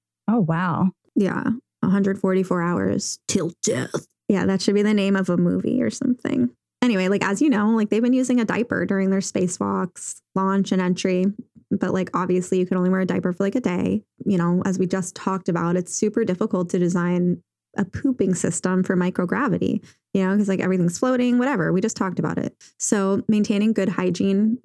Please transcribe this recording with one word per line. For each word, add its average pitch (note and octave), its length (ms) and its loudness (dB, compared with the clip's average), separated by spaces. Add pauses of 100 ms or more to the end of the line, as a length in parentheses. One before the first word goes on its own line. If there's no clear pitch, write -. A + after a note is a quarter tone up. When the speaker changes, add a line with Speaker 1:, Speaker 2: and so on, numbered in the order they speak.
(280)
Speaker 1:
Oh, A3+ 120 2
wow. E3+ 520 0 (240)
Speaker 2:
Yeah. - 280 0 (400)
a G3 60 2
hundred G3 300 2
forty-four F#3 420 0
hours F3 680 -2
till E3+ 260 -2 (100)
death. - 440 -4 (200)
Yeah, F#3+ 180 2
that F#3+ 160 0
should G3+ 140 2
be G#3 60 4
the G#3 120 2
name G3 220 2
of F#3+ 140 -2
a F3 80 2
movie F3+ 440 0
or A3+ 80 0
something. B3 600 -2 (320)
Anyway, F#3+ 280 2
like, G3+ 160 2
as F#3+ 160 0
you D#4 80 4
know, G#3+ 220 2
like, A3 180 2
they've G#3+ 120 2
been B3 120 2
using B3+ 260 2
a A3+ 60 0
diaper F3+ 400 0
during F#3+ 240 0
their F#3+ 100 2
spacewalks, F#3+ 1040 -4 (120)
launch F#3+ 380 0
and F#3 100 2
entry. F#3 440 0 (440)
But, F#3 240 -2
like, F#3 200 0
obviously F3+ 460 0
you F3+ 60 2
can F#3 120 0
only F3+ 120 2
wear F#3+ 120 2
a F#3+ 40 0
diaper F3+ 280 0
for, F#3 100 -10
like, G3+ 120 -2
a C4 40 0
day. F#3+ 440 -2 (220)
You G3 120 2
know, F3 280 2
as F#3+ 140 -2
we F#3 80 0
just F#3 260 -4
talked F#3+ 360 -4
about, E3+ 260 0
it's F3+ 180 -4
super G#3+ 300 0
difficult F#3 460 -2
to F#3+ 100 -2
design F3 640 0 (340)
a G3+ 80 0
pooping G#3+ 480 -2
system F#3 500 0
for F#3 120 0
microgravity, F3+ 880 0 (300)
you F#3+ 120 2
know, F#3+ 120 0
'cause, G#3 100 0
like, F#3 140 0
everything's F3+ 360 0
floating, B3 400 2
whatever. B3 360 0
We F#3 80 2
just A3 160 -2
talked F#3+ 200 -2
about E3 200 -2
it. - 180 -6 (240)
So G3+ 480 0
maintaining G#3+ 460 2
good F#3+ 160 0
hygiene G3 760 0